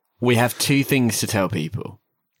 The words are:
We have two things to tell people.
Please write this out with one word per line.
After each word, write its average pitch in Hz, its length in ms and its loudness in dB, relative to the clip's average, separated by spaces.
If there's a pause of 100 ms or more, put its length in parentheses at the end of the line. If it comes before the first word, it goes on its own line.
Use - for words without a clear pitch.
(200)
We 123 160 2
have 120 220 2
two 139 260 2
things 123 340 2
to - 80 -4
tell 98 220 0
people. - 520 -6 (400)